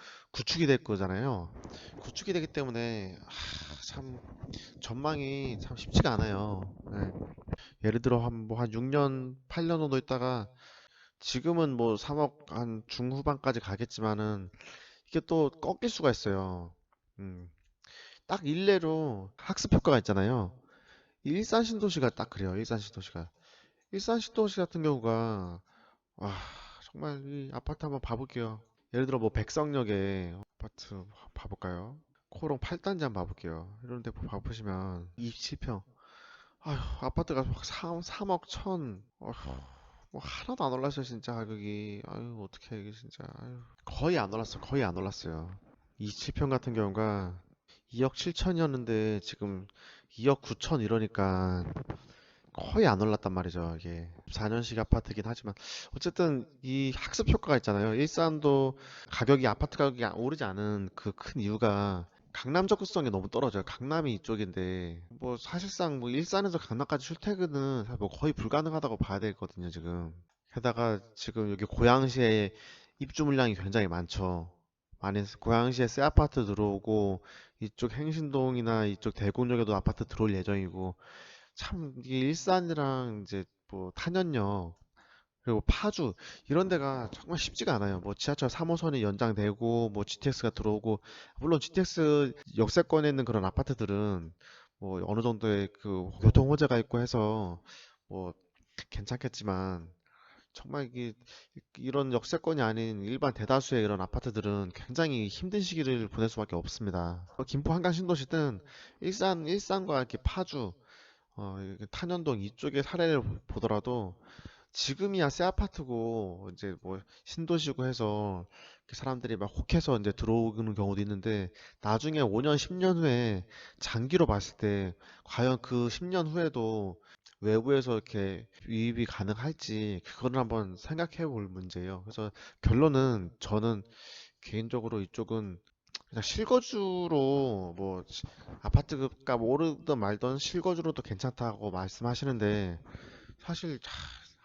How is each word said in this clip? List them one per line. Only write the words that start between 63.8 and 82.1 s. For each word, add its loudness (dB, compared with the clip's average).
이쪽인데 -4
뭐 -4
사실상 -4
뭐 -4
일산에서 0
강남까지 -2
출퇴근은 -2
사실 -6
뭐 -2
거의 0
불가능하다고 -2
봐야 -2
되거든요, -6
지금. -6
게다가 0
지금 -4
여기 -2
고양시에 6
입주 -2
물량이 4
굉장히 2
많죠. -2
많은 0
고양시에 4
새 -2
아파트 6
들어오고 2
이쪽 -4
행신동이나 2
이쪽 -2
대곡역에도 2
아파트 2
들어올 2
예정이고, -2
참 -6
이게 -2